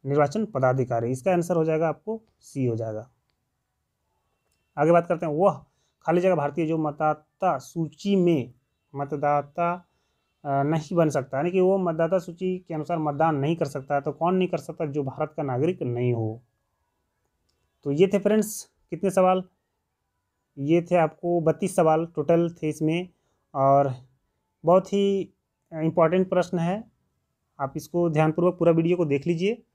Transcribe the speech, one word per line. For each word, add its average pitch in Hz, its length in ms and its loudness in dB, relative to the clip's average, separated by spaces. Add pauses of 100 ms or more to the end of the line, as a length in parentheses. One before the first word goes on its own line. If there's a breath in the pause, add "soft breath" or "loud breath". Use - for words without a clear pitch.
निर्वाचन 147 380 0
पदाधिकारी। 127 640 0
इसका 131 220 -2
आंसर 175 240 0
हो 160 80 2
जाएगा 160 240 0
आपको 220 340 -8 (180)
सी 135 260 -4
हो 117 100 0
जाएगा। 113 340 -10 (1700)
आगे 156 140 4
बात 170 140 4
करते 170 200 -4
हैं, 151 60 -4
वह 165 320 0 (380)
खाली 170 180 2
जगह 185 140 2
भारतीय 147 320 -2
जो 160 120 -2
मतदाता 151 800 -2
सूची 170 580 -4
में 165 360 2 (420)
मतदाता, 147 920 -2 (560)
अ, 139 180 0
नहीं 160 340 -2
बन 165 120 4
सकता, 135 280 -4
यानी 165 140 -2
कि 185 100 0
वो 190 180 4
मतदाता 170 400 0
सूची 185 500 -6
के 165 60 -8
अनुसार 156 240 -4
मतदान 151 380 0
नहीं 147 200 0
कर 170 80 -2
सकता। 139 360 -4
तो 143 120 -6
कौन 170 220 0
नहीं 185 140 2
कर 170 100 -4
सकता? - 280 -8
जो 143 160 -4
भारत 143 340 -6
का 147 60 -6
नागरिक 143 400 -2
नहीं 123 300 0
हो। 113 300 -4 (1400)
तो 143 60 -2
ये 160 160 4
थे 196 120 0
फ्रेंड्स, 214 520 0 (200)
कितने 185 200 -2
सवाल? 185 320 2 (1160)
ये 160 240 0
थे 175 140 0
आपको 175 440 0
बत्तीस 160 360 0
सवाल 160 300 2
टोटल 170 560 0
थे 156 60 -4
इसमें, 160 400 -2 (460)
और 139 400 4 (680)
बहुत 185 280 2
ही 196 420 -2 (380)
इंपॉर्टेंट 170 580 2
प्रश्न 180 280 0
है। 185 260 -4 (760)
आप 135 160 -4
इसको 175 340 -2
ध्यानपूर्वक 156 480 2
पूरा 170 140 4
वीडियो 165 240 2
को 175 80 0
देख 143 220 -2
लीजिए। 185 360 -2 (120)